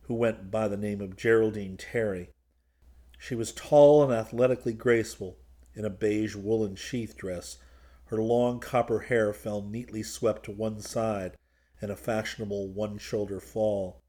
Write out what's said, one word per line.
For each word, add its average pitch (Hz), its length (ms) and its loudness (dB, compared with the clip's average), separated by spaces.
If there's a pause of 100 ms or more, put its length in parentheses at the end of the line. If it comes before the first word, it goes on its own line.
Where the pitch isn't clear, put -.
who 120 140 -8
went 110 340 -2
by 110 180 -2
the 101 80 -2
name 104 240 -4
of 95 160 -10
Geraldine 104 600 2
Terry. 101 540 -4 (880)
She - 160 -8
was 113 180 -4
tall 147 500 8
and 131 80 4
athletically 120 640 2
graceful, 110 640 0 (380)
in 107 100 -8
a 104 40 -2
beige 107 460 -2
woolen 104 400 -2
sheath 113 400 -8
dress. 90 420 -10 (480)
Her 110 160 -2
long 120 380 2
copper 117 400 0
hair 110 340 0
fell 104 280 -6
neatly 107 420 -8
swept - 420 -2
to 107 60 -12
one 107 300 -6
side 104 540 -4 (460)
in 101 80 -6
a 101 60 -4
fashionable 104 720 -4
one-shoulder 104 720 -4
fall. 101 680 -2